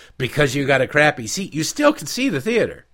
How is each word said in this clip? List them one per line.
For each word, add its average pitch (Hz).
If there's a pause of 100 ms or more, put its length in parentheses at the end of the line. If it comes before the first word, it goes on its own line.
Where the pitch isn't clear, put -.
(180)
because 131
you 139
got 135
a 123
crappy 147
seat, 185
you 151
still 294
can 156
see 269
the 147
theater. 214